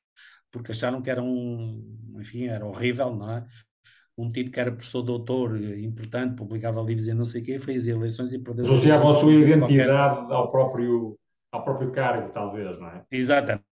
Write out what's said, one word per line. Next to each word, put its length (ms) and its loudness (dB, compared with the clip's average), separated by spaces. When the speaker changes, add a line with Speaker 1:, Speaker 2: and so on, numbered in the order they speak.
Speaker 1:
porque 220 -12
acharam 300 -4
que 80 -4
era 120 -2
um, 600 -6
enfim, 260 -10
era 200 -6
horrível, 500 -4
não 140 -10
é? 160 -8
Um 120 -6
tipo 200 -6
que 100 -6
era 100 -2
professor 320 -8
doutor, 580 -4
eh, 200 -8
importante, 560 -6
publicava 460 -6
livros 260 -4
e 60 -2
não 100 -2
sei 160 -8
o 40 -10
quê, 140 -6
fez 300 -4
eleições 460 -4
e 40 -6
perdeu 280 -6
as 60 2
Speaker 2:
Associavam 360 6
a 40 8
Speaker 1:
eleições 80 6
Speaker 2:
sua 0 -
Speaker 1:
sem 120 8
qualquer 180 4
Speaker 2:
identidade 540 4
ao 200 2
próprio, 640 0
ao 140 -8
próprio 280 -4
cargo, 420 -2
talvez, 440 -8
não 100 -16
é? 220 -18
Speaker 1:
Exatamente. 600 0